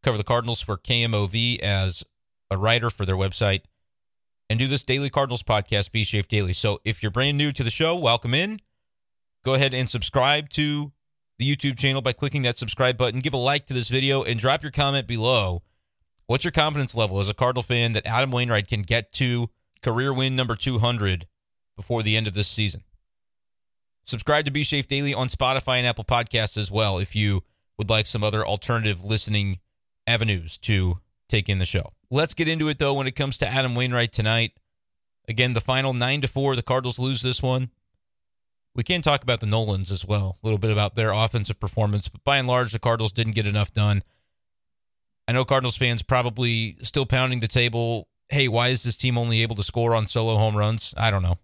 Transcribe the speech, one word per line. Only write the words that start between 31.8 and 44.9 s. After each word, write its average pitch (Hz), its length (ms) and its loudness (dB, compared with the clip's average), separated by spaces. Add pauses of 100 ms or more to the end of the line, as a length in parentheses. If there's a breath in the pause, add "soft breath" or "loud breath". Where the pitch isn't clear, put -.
Let's 147 240 0
get 165 140 0
into 156 200 0
it, 143 120 -2
though, 143 140 2
when 139 120 -2
it 131 80 -6
comes 139 240 -4
to 156 80 0
Adam 127 300 -2
Wainwright 123 340 0
tonight. 113 440 0 (760)
Again, 123 240 2
the 113 80 0
final 131 320 0
nine 127 300 0
to 131 40 -2
four. 135 300 0
The 120 60 -4
Cardinals 127 360 -2
lose 127 240 -2
this 127 180 -2
one. 127 300 -2 (1040)
We 120 80 -2
can 180 200 0
talk 143 200 2
about 120 160 0
the 113 80 -4
Nolans 101 460 0
as 90 120 -4
well, 98 380 -2
a 113 40 -4
little 107 120 2
bit 107 140 2
about 104 240 0
their 110 160 2
offensive 110 480 0
performance. 104 480 0
But - 160 -18
by 139 140 4
and 127 100 0
large, 123 240 2
the 113 80 -4
Cardinals 113 320 2
didn't 113 220 -2
get 110 120 0
enough 104 260 0
done. 104 300 2 (1300)